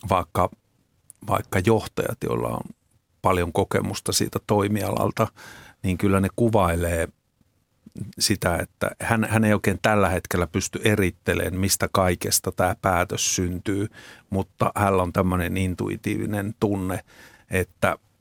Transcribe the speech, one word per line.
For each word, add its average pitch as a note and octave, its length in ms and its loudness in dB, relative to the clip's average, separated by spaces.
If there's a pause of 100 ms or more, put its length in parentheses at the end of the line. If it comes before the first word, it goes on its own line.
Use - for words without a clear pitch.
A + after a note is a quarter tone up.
vaikka, F2+ 420 0 (800)
vaikka G2 380 0
johtajat, - 580 0
joilla A#1 240 -2
on - 220 -8 (520)
paljon F2+ 300 2
kokemusta G2 600 -2
siitä - 340 -2
toimialalta, G#2 800 0 (540)
niin F#2 160 0
kyllä G2 220 2
ne G2 160 2
kuvailee F2 720 2 (1080)
sitä, F#2 380 0
että F2+ 340 -4 (100)
hän, A2 300 0
hän A2 140 4
ei G#2+ 100 6
oikein G2 280 0
tällä G#2 260 4
hetkellä F2 380 -2
pysty - 380 -4
erittelemään, F2+ 760 0
mistä F#2+ 320 0
kaikesta F#2 600 0
tää F#2 300 0
päätös F2+ 540 0
syntyy, F#2+ 520 -2 (420)
mutta - 440 -2
hänellä G2 280 2
on F2 100 -2
tämmönen F#2 440 0
intuitiivinen G2+ 1040 -4
tunne, F#2+ 400 -2 (500)
että, F#2 460 -2 (240)